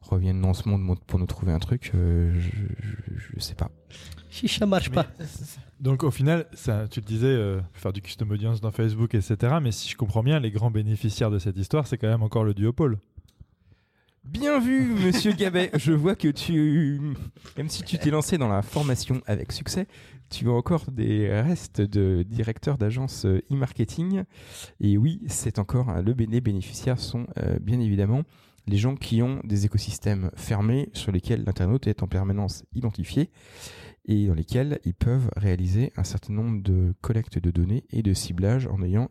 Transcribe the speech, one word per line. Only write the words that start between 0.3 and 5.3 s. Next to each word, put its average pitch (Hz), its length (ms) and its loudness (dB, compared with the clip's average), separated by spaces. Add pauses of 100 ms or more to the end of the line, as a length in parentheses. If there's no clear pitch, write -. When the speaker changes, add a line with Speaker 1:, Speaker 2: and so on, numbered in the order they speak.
Speaker 1:
dans 92 100 4
ce - 160 -2
monde 101 140 2
mon-, 92 140 0
pour - 220 -2
nous 90 80 2
trouver 92 260 -2
un 80 80 2
truc, - 340 -2
euh, 87 440 4
je, 87 120 0 (280)
je, 104 180 -8 (380)
je - 60 -8
sais - 140 -10
pas. - 160 -4 (580)
Speaker 2:
Si - 200 -4
ça - 180 0
marche 185 240 2
Speaker 3:
Mais 127 60 0
Speaker 2:
pas. 160 100 2 (720)